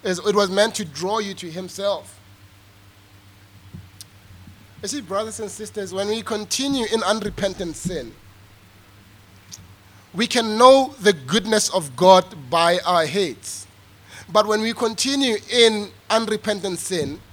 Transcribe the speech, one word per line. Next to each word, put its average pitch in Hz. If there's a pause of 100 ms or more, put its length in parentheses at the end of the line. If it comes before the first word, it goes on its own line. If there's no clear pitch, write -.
Is, 180
it 202
was 202
meant 202
to 214
draw 165
you 202
to 175
himself. 185 (2750)
You 165
see, 262
brothers 208
and 208
sisters, 202
when 196
we 220
continue 233
in 226
unrepentant 190
sin, 139 (2000)
we 220
can 226
know 262
the 202
goodness 190
of 147
God 185 (280)
by 170
our 165
heads. 160 (680)
But 208
when 214
we 226
continue 247 (140)
in 220 (220)
unrepentant 208
sin 151 (140)